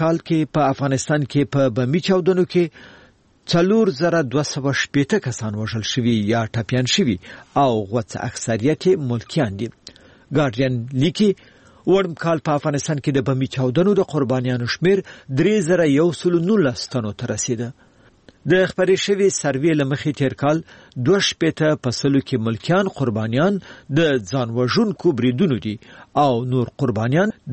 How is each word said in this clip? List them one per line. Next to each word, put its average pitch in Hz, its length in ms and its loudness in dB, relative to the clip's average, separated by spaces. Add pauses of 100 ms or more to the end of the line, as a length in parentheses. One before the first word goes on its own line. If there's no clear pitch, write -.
کال 165 260 0
کې 156 280 0
په 156 60 2 (120)
افغانستان 139 580 -2
کې 143 100 2 (140)
په 135 240 2
بمي 131 280 0
چاودنو 180 460 2
کې 180 100 2 (840)
څلور 190 440 4 (100)
زره 170 200 2 (140)
دوه 147 160 0
سوه 135 220 -2 (100)
شپېته 143 420 0
کسان 107 340 -6
وژل 107 340 -4
شوي 120 220 2 (160)
یا 117 140 0
ټپیان 123 480 -2
شوي 123 240 2 (460)
او 127 100 4 (180)
غوڅ 113 260 -4 (120)
اکثریت 120 580 -2
یې 190 80 6 (160)
ملکیان 110 480 -2
دي. 113 100 -6 (680)
ګارډین 131 360 0 (300)
لیکي، 202 260 2 (640)
وړم 190 220 2 (100)
کال 165 240 -2
په 156 100 0
افغانستان 147 460 -2
کې 147 160 -2
د 139 100 0
بمي 131 300 -2
چاودنو 170 400 2
د - 160 0
قربانیانو 127 640 -2
شمیر 190 200 2 (380)
درې 196 180 4 (140)
زره 165 300 4
یو 170 120 2 (120)
سلو 170 260 2
نولس 160 420 0
تنو 107 200 -4
ته 117 240 -6
رسیده. 120 380 -4 (800)
د - 20 6 (160)
خپرې 185 360 2
شوې 196 240 2 (100)
سروې 147 400 0
له 139 100 0
مخې 147 300 -2
تیر 131 220 0
کال 151 200 2 (440)
دوه 190 220 4
شپېته 156 560 0
په 123 140 -2
سلو 139 300 2
کې 113 200 -2
ملکیان 175 420 0 (100)
قربانیان 123 600 0 (400)
د 147 180 4 (140)
ځان 120 260 -2
وژونکو 170 640 0
بریدونو 127 460 2
دي 107 100 -6 (480)
او 135 100 4 (200)
نور 120 280 0
قربانیان 127 540 0 (180)